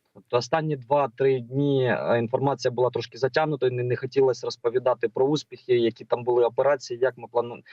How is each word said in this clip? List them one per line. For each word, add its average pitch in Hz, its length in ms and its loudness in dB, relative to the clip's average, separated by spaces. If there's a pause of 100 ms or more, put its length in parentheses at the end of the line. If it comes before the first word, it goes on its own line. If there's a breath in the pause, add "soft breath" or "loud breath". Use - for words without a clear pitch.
(140)
Тобто 113 240 -4
останні 156 380 0
два-три 135 640 0
дні, 135 460 0
е, 120 340 2
інформація 127 520 0
була 120 180 2
трошки - 280 -6
затягнута, 135 500 0
і 123 40 2
не, 123 120 -4
не 123 120 -2
хотілося 131 520 0
розповідати 120 640 -2
про 127 180 0
успіхи, 127 500 -2
які 117 280 0
там 120 180 -4
були 123 220 4
операції, 127 560 0
як 123 160 0
ми 120 140 -14
плану-, 120 300 -4 (120 loud breath)